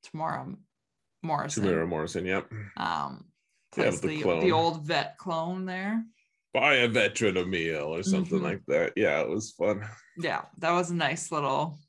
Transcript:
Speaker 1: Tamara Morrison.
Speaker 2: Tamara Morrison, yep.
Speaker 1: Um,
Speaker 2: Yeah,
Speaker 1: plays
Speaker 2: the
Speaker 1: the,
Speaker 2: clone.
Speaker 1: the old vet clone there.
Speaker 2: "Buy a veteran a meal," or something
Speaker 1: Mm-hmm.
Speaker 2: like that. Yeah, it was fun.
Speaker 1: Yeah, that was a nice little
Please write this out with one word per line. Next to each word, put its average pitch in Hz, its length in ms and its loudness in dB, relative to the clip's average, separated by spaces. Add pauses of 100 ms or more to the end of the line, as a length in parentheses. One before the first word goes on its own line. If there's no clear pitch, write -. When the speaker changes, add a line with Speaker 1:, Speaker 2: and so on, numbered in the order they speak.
Speaker 1:
Tamara 151 420 -6 (760)
Morrison. 143 420 -2
Speaker 2:
Tamara 85 220 2
Morrison, 85 380 -2
yep. 92 240 -2 (280)
Speaker 1:
Um, 73 480 -4 (520)
Speaker 2:
Yeah, - 140 2
Speaker 1:
plays 85 100 -4
Speaker 2:
the - 80 -2
Speaker 1:
the, 156 140 -2
Speaker 2:
clone. 85 180 2
Speaker 1:
the - 120 4
old 160 340 2
vet 156 320 -2
clone 180 480 -4
there. 202 380 -4 (500)
Speaker 2:
"Buy 139 220 4
a 120 120 4
veteran 104 480 2
a 90 80 2
meal," 82 500 0
or 87 80 -4
something 190 360 2
Speaker 1:
Mm-hmm. - 80 0
Speaker 2:
like - 220 -4
that. 78 280 2
Yeah, 80 240 4
it - 80 0
was 104 220 -4
fun. 104 340 0 (320)
Speaker 1:
Yeah, 156 260 -2 (160)
that 170 120 0
was 175 200 2
a 175 40 -2
nice 160 380 -2
little 147 460 0 (100)